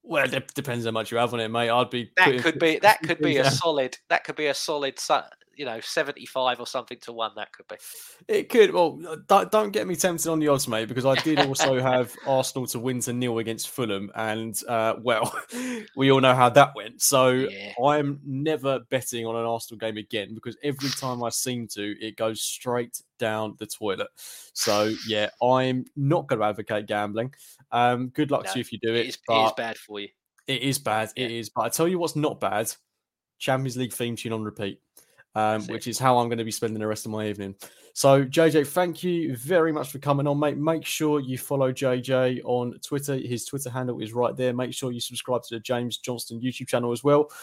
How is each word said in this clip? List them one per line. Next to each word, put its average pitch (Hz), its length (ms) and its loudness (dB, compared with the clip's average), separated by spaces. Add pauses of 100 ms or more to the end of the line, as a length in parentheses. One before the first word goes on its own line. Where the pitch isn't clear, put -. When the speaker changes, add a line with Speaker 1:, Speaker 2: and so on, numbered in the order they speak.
Speaker 1:
Well, 151 200 0
it 131 60 0
dep-, 135 240 -4
depends 120 300 -4
how 113 80 0
much 110 180 -2
you 117 80 -2
have 120 160 2
on 117 60 -2
it, 110 80 -2
mate. 117 220 0
I'd 123 200 4
be 120 260 -6
Speaker 2:
That 180 100 8
Speaker 1:
putting 127 160 4
Speaker 2:
could 156 180 2
be, 160 180 4
that 208 240 6
could 160 160 -2
be 147 200 2
a 131 40 4
Speaker 1:
<laughs> - 20 4
Yeah. 139 40 6
Speaker 2:
solid, 139 500 0 (100)
that 170 160 2
could 151 120 -8
be 151 100 -2
a 139 80 0
solid, 143 440 -4
su-, - 160 0 (420)
you 143 100 -8
know, 113 140 -8
seventy-five 127 800 -4
or 120 80 -10
something 123 360 -8
to 120 100 -14
one. 113 240 -6
That 104 160 -12
could - 160 -20
be. 104 80 -14 (520)
Speaker 1:
It - 200 0
could. 214 240 8
Well, 170 340 2
uh, 160 100 -8 (100)
don't, 185 260 4
don't 214 200 2
get 202 140 -2
me 180 80 -2
tempted 165 360 0
on 160 80 2
the 151 100 2
odds, 135 180 4
mate, 113 220 -2
because 127 160 -2
I 135 120 6
did 156 240 2
also 135 380 2
Speaker 2:
<laughs> 127 40 0
Speaker 1:
have 127 340 0 (100)
Arsenal 131 420 0
to 123 100 -6
win 123 220 -2
to 120 120 -4
nil 120 280 -2
against 113 280 -6
Fulham, 104 460 -4
and, 110 520 -4
uh, 113 360 0
well, 117 320 0 (180)
<laughs> 247 440 -8
we 135 140 4
all 135 120 8
know 131 120 8
how 127 140 8
that 139 260 8
went. 107 280 -8
So 131 300 6
Speaker 2:
Yeah. 131 420 -2 (100)
Speaker 1:
I'm 143 400 2
never 139 540 -2 (100)
betting 120 380 -4
on 113 100 -4
an 117 80 -2
Arsenal 117 340 -4
game 110 200 -4
again, 107 360 -6
because 110 280 -12
every 139 280 -4
time 123 320 -4
I 117 60 -2
seem 120 460 -4
to, 104 260 -6
it 107 160 -10
goes 113 240 -4
straight - 580 -4 (200)
down 110 400 -4
the 107 80 -10
toilet. 101 420 -4 (460)
So 107 400 2 (120)
yeah, 107 220 0 (140)
I'm 127 420 2 (100)
not 143 320 0
gonna 107 200 0
advocate 107 400 -4
gambling. 104 480 -4 (360)
Um, 123 380 2
good 143 220 -2
luck 139 160 0
Speaker 2:
No, 95 60 -6
Speaker 1:
to 123 60 -2
you - 40 -2
if - 100 -10
you 107 100 -12
do 113 120 0
Speaker 2:
it 117 60 2
Speaker 1:
it, 110 80 -2
Speaker 2:
is, 123 80 -8
it - 20 -20
is - 80 -
Speaker 1:
but 110 300 2
Speaker 2:
bad 113 200 -6
for 104 240 -12
you. 101 80 -10 (380)
Speaker 1:
It 127 160 -2
is 139 160 0
bad. 110 380 -2
It 123 140 -4
Speaker 2:
Yeah. 117 80 -8
Speaker 1:
is. 110 120 -10
But 117 120 -4
I 117 60 0
tell 160 180 2
you 180 120 0
what's 160 180 -4
not 151 240 0
bad. 104 320 -2 (680)
Champions 131 380 -2
League 127 160 -4
theme 120 240 -4
tune 113 160 -6
on 110 100 -4
repeat, 101 380 -8 (540)
um, 107 260 2
Speaker 2:
That's 101 80 -10
it. - 40 -8
Speaker 1:
which 117 160 -8
is 117 100 -6
how 127 200 6
I'm 120 100 2
gonna 117 160 -4
be 110 60 -6
spending 110 300 -4
the 107 60 -2
rest 107 200 -4
of 110 60 -6
my 107 160 -4
evening. 98 260 -6 (400)
So, 139 300 6
J 160 260 4
J, 147 140 4
thank 175 380 -2
you 170 340 -2
very 160 360 2
much 143 180 -4
for 139 80 -12
coming 143 280 0
on, 143 120 2
mate. 147 180 2
Make 156 300 0
sure 147 340 0
you 127 180 -6
follow 135 340 0
J 127 280 0
J 127 440 2
on 123 360 -2
Twitter. 143 360 -4
His 123 280 -4
Twitter 135 260 -8
handle 123 300 -4
is 110 120 -8
right 120 240 0
there. 127 160 0
Make 123 220 -4
sure 127 180 -6
you 120 80 -8
subscribe 120 440 -6
to - 120 -12
the 104 40 -8
James 120 380 -4
Johnston 117 420 -8
YouTube 127 280 -6
channel 120 240 0
as 120 100 -6
well. 147 280 4 (120)